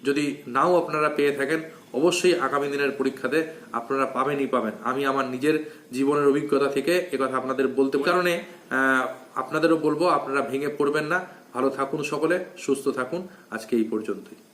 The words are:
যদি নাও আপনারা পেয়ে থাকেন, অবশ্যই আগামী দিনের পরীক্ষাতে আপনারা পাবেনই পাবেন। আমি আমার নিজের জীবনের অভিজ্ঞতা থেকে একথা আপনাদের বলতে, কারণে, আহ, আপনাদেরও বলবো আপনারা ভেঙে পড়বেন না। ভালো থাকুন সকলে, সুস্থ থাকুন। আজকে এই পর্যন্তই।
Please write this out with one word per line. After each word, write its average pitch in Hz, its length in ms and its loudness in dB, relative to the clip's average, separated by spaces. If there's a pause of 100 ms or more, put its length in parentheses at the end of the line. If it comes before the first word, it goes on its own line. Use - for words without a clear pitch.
যদি 143 180 0 (300)
নাও 160 180 4 (100)
আপনারা 151 340 0
পেয়ে 143 220 4
থাকেন, 147 220 0 (380)
অবশ্যই 175 360 4 (120)
আগামী 143 280 0
দিনের 139 240 0
পরীক্ষাতে 135 400 0 (400)
আপনারা 135 280 -2 (100)
পাবেনই 139 380 0
পাবেন। 110 200 0 (160)
আমি 135 120 -2 (100)
আমার 135 220 0
নিজের 147 220 2 (400)
জীবনের 143 360 4
অভিজ্ঞতা 143 440 2
থেকে 139 160 0 (220)
একথা 131 260 0
আপনাদের 131 260 0 (120)
বলতে, 139 180 2 (120)
কারণে, 180 320 2
আহ, 131 640 0 (380)
আপনাদেরও 156 340 2 (100)
বলবো 151 180 2 (140)
আপনারা 139 220 -2 (100)
ভেঙে 139 280 -2
পড়বেন 147 340 0
না। 180 60 0 (360)
ভালো 131 140 0 (100)
থাকুন 139 220 -4 (120)
সকলে, 160 240 0 (280)
সুস্থ 135 200 0 (140)
থাকুন। 147 220 -4 (340)
আজকে - 260 -6
এই 110 120 0
পর্যন্তই। 104 460 -6 (160)